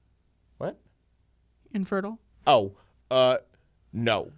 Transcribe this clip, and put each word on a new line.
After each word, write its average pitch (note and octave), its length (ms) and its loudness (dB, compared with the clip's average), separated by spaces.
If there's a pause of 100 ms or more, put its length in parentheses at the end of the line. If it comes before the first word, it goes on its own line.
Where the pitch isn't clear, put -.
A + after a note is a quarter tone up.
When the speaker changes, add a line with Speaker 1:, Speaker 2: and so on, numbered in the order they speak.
(600)
Speaker 1:
What? - 200 -8 (920)
Speaker 2:
Infertile? G3+ 460 -6 (280)
Speaker 1:
Oh, A2 280 4 (360)
uh, B2+ 260 4 (540)
no. A2+ 460 -2